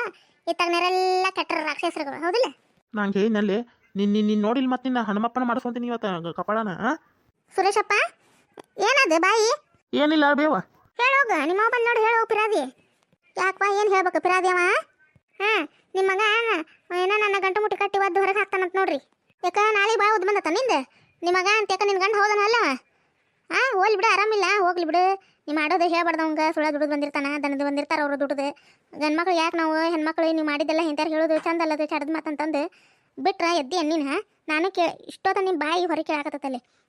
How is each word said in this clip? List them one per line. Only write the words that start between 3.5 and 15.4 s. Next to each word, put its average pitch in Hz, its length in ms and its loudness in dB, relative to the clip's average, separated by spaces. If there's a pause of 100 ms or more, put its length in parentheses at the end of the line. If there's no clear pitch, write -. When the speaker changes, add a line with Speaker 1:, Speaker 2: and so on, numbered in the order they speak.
Speaker 2:
ನೀನ್, 202 160 0
ನೀನ್, 214 140 2
ನೀನ್ 214 160 2
ನೋಡಿಲ್ಲ 254 260 0
ಮತ್ತ್ 254 180 -2
ನಿನ್ನ 254 140 0
ಹನುಮಪ್ಪನ 220 420 -2
ಮಾಡ್ಸ್ಕೊಂತೀನಿ 240 440 -4
ಇವತ್ತ 233 200 -6 (160)
ಗ-, 165 140 -8
ಕಪಾಳನ, 214 340 -2 (180)
ಆ? 285 40 0 (640)
Speaker 1:
ಸುರೇಶಪ್ಪ, 403 400 0 (840)
ಏನದು 440 420 2
ಬಾಯಿ? 427 300 4 (420)
Speaker 2:
ಏನಿಲ್ಲ 302 320 2 (100)
ಬೇವ. 294 200 2 (440)
Speaker 1:
ಹೇಳೋಗ, 539 320 2 (160)
ನಿಮ್ಮ 370 160 0
ಅವ್ವ 453 120 2
ಬಂದ್ 466 140 0
ನೋಡಿ, 466 180 2
ಹೇಳೋಗ್ 453 220 2
ಪಿರಾದಿ. 427 340 0 (760)
ಯಾಕಪ್ಪ, 381 280 -2 (160)
ಏನ್ 427 140 2
ಹೇಳ್ಬೇಕು 359 260 2
ಪಿರಾದಿ 370 280 2
ಅವ? 359 120 2 (800)